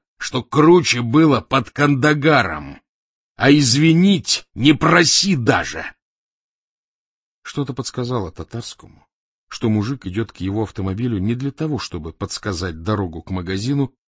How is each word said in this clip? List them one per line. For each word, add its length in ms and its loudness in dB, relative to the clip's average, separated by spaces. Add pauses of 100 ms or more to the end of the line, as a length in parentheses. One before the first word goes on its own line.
(180)
«что 260 -6
круче 580 4
было 400 4
под 300 -2
Кандагаром. 1080 0 (540)
А 160 4
извинить 1040 4
не 200 4
проси 640 2
даже». 600 -2 (1500)
Что-то 320 -8
подсказало 580 -6
Татарскому, 760 -16 (480)
что 160 -2
мужик 380 -2
идёт 240 -6
к 60 -20
его 260 -4
автомобилю 560 -6
не 160 -2
для 160 -6
того, 260 -6
чтобы 340 -10
подсказать 720 -8
дорогу 400 -4
к 80 -16
магазину, 640 -4 (140)